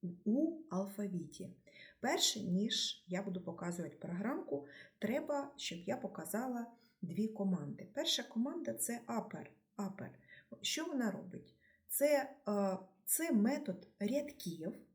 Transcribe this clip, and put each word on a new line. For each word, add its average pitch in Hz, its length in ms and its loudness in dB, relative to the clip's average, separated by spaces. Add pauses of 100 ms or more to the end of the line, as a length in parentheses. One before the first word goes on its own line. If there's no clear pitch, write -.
у, 185 60 -4 (180)
у 311 440 4
алфавіті. 190 800 -4 (500)
Перше, 269 400 4
ніж 190 680 0
я 180 140 -2
буду 185 200 -4
показувати 170 580 -6
програмку, 180 680 -2 (320)
треба, 285 580 0
щоб - 220 -6
я - 180 -2
показала 233 680 -4 (340)
дві 185 260 0
команди. 190 680 0
Перша 302 300 2
команда — 277 500 -2
це - 340 -2
upper. - 380 -4 (320)
Upper. 196 320 -6 (520)
Що - 240 0
вона 254 260 2
робить? 185 440 -8 (340)
Це, 277 400 6 (180)
е, 196 300 4 (280)
це 330 260 2
метод 247 560 4 (120)
рядків 208 760 -2 (220)